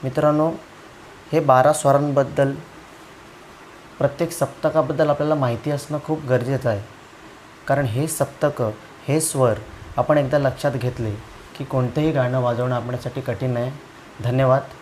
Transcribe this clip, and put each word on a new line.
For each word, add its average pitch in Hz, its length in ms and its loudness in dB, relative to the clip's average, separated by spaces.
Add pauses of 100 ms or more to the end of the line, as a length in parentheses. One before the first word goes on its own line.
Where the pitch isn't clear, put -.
मित्रांनो, 151 480 2 (800)
हे 151 80 4
बारा 135 340 6
स्वरांबद्दल, 139 800 2 (1500)
प्रत्येक 165 320 0
सप्तकाबद्दल 151 760 0
आपल्याला 151 260 2
माहिती 127 360 -2
असणं 147 340 -4
खूप 156 200 -4
गरजेचं 127 440 0
आहे. 104 300 -6 (720)
कारण 139 140 2
हे 127 220 -2
सप्तक, 147 560 -2 (440)
हे 151 140 2
स्वर 131 320 2 (440)
आपण 151 200 2
एकदा 139 200 2
लक्षात 139 340 0
घेतले 123 400 -4 (460)
की - 60 -6
कोणतेही 135 480 0
गाणं 127 300 2
वाजवणं 123 340 0
आपल्यासाठी 123 460 -6
कठीण 127 300 -4
नाही. 123 200 -2 (520)
धन्यवाद. 131 380 4 (200)